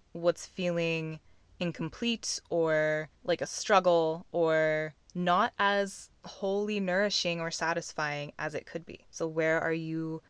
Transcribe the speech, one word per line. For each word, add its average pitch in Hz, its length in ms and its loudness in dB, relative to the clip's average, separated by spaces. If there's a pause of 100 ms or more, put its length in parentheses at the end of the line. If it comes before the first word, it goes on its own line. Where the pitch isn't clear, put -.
(120)
What's 170 340 0
feeling 165 760 -2 (400)
incomplete 175 800 -4 (120)
or 156 580 2 (140)
like 165 180 0
a 143 60 -2
struggle 175 840 2
or 156 640 2 (220)
not 180 420 2
as 202 540 0 (120)
wholly 202 560 -2
nourishing 185 640 0
or 165 80 -4
satisfying 156 880 -4
as 156 160 -6
it - 140 -8
could 165 180 -10
be? - 240 -18
So - 160 -6
where 160 340 2
are 160 140 0
you 160 560 -4